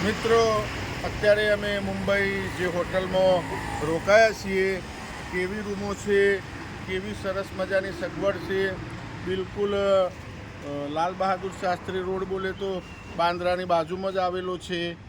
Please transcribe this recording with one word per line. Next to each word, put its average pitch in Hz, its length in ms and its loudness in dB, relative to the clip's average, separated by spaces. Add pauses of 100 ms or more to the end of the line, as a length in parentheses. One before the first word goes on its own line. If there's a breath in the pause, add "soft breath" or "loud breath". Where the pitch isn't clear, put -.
મિત્રો, 220 600 4 (400)
અત્યારે 208 480 4
અમે 202 280 0
મુંબઈ 196 720 0 (100)
જે 180 60 0
હોટલમાં 180 760 4 (460)
રોકાયા 202 440 6
છીએ, 190 460 0 (540)
કેવી 185 300 -2
રૂમો 202 320 -4
છે, 202 440 4 (500)
કેવી 190 360 -4
સરસ 196 220 -2 (120)
મજાની 190 340 0
સગવડ 180 440 -2
છે, 190 360 -2 (540)
બિલકુલ, 190 500 -2
અ, 196 340 4 (800)
લાલ 165 280 0
બહાદુર 190 340 0 (100)
શાસ્ત્રી 180 380 -2
રોડ 185 240 -2
બોલે 190 280 -2
તો 190 300 -4 (360)
બાંદ્રાની 175 480 2
બાજુમાં 175 460 0
જ 185 60 0
આવેલો 185 400 0
છે. 170 340 -4 (180)